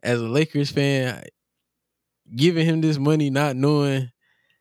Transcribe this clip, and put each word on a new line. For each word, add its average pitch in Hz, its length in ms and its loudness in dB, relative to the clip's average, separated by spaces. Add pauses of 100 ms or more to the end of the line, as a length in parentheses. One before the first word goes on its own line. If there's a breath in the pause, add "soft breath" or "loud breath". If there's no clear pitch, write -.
As 120 180 -2
a 117 60 -4
Lakers 143 440 0
fan, 135 540 -2 (1120)
giving 165 300 2
him 160 160 2
this 156 160 2
money, 147 320 2
not 139 260 0
knowing 139 560 0 (500)